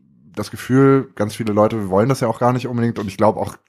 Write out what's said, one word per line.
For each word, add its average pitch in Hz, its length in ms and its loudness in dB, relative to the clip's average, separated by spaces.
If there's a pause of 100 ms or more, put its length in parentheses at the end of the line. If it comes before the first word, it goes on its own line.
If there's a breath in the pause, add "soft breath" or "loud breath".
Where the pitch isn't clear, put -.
(360)
das - 160 -8
Gefühl, 135 640 2
ganz 104 180 -4
viele 110 200 -4
Leute 104 360 2
wollen 101 200 2
das 135 100 -2
ja 123 80 -2
auch 113 120 -4
gar 123 140 2
nicht 123 140 -4
unbedingt 117 320 -4
und 104 80 -8
ich 98 100 -10
glaub 208 200 2
auch, - 180 -8 (140)